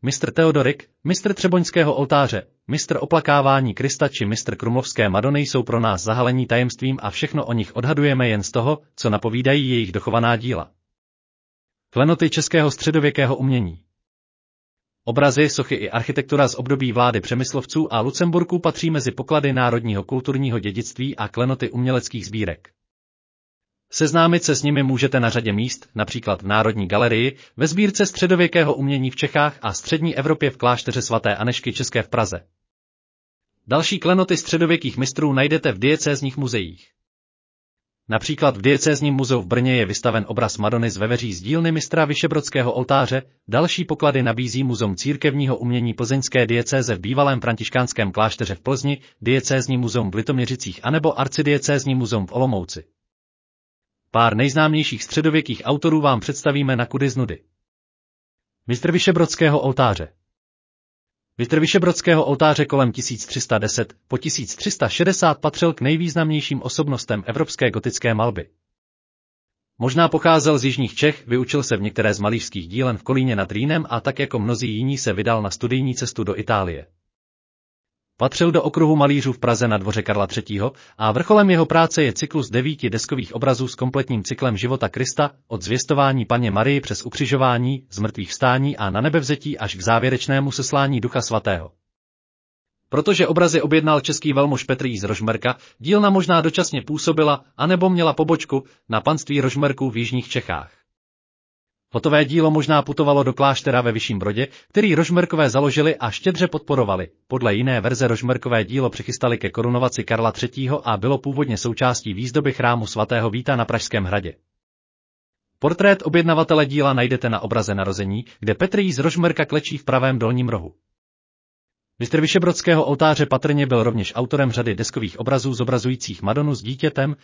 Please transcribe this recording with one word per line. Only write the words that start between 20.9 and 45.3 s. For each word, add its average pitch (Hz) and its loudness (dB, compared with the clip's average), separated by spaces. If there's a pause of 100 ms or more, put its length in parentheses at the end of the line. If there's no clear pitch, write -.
a 104 -6
klenoty 127 -2
uměleckých 123 -4
sbírek. 101 -6 (1300)
Seznámit 165 2
se 156 2
s 135 -4
nimi 147 2
můžete 131 2
na 117 2
řadě 113 -2
míst, 113 -4
například 107 -4
v 95 -8
Národní 107 0
galerii, 117 2 (200)
ve 131 0
sbírce 196 2
středověkého 175 2
umění 135 -2
v - -16
Čechách 147 0
a 104 -4
střední 165 -2
Evropě 151 0
v - -14
klášteře 123 -2
svaté 107 -2
Anešky 117 -4
České 120 -4
v - -8
Praze. 104 -2 (1200)
Další 160 0
klenoty 185 2
středověkých 165 0
mistrů 139 -2
najdete 147 2
v 92 -6
diecézních 139 0
muzeích. 110 -6 (1200)
Například 131 0
v 98 -12
diecézním 143 2
muzeu 127 0
v 92 -8
Brně 127 2
je 113 2
vystaven 107 -2
obraz 110 -2
Madony 113 0
z 92 -8
Veveří 117 -2
z 85 -10
dílny 160 0
mistra 160 0
Vyšebrodského 143 0
oltáře, 131 0 (260)
další 165 0
poklady 147 0
nabízí 123 -2
Muzeum 110 -2
církevního 139 0